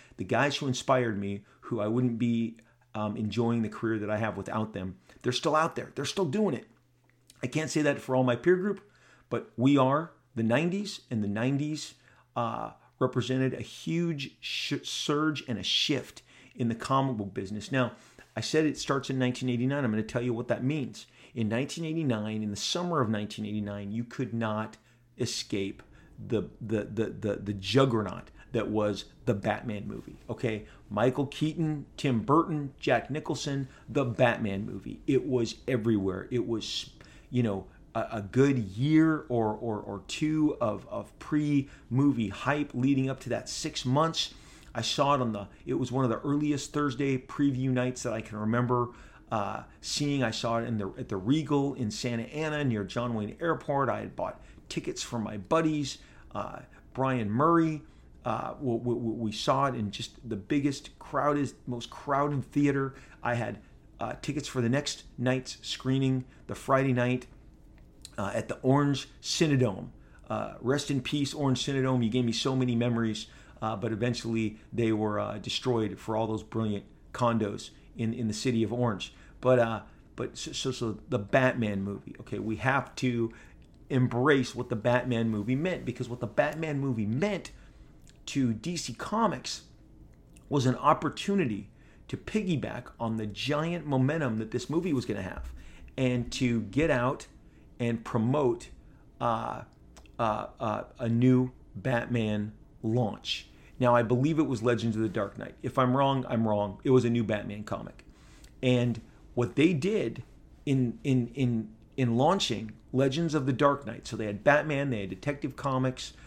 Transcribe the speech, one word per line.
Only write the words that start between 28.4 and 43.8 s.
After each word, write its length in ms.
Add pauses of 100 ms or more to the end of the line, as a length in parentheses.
that 180
was 340 (220)
the 80
Batman 520
movie, 300 (140)
okay? 340 (240)
Michael 380
Keaton, 580 (140)
Tim 220
Burton, 600
Jack 300
Nicholson, 580 (200)
the 180
Batman 580
movie. 420
It 200
was 300 (120)
everywhere. 600
It 160
was, 440 (400)
you 120
know, 240 (280)
a, 180
a 100
good 360
year 680
or, 240
or, 280
or 280
two 520
of, 280
of 300
pre-movie 1080
hype 440
leading 380
up 100
to 100
that 180
six 360